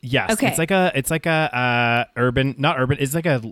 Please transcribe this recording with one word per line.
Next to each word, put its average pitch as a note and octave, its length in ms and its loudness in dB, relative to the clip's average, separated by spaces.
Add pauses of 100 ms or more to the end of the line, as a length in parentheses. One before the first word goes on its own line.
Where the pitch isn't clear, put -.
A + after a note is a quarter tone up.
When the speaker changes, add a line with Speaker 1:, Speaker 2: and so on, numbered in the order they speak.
Speaker 1:
yes. A#2+ 300 -2
Speaker 2:
Okay. A3+ 160 0
Speaker 1:
It's F#3 100 -2
like E3 140 0
a, F#3 220 2
it's C#3 180 -2
like D#3+ 140 -2
a, D#3 300 0
uh, A#2+ 500 2 (120)
urban, B2+ 400 0
not D3 220 0
urban. C3 200 0
It's C#3 160 -2
like E3 120 -2
a C3+ 140 0 (100)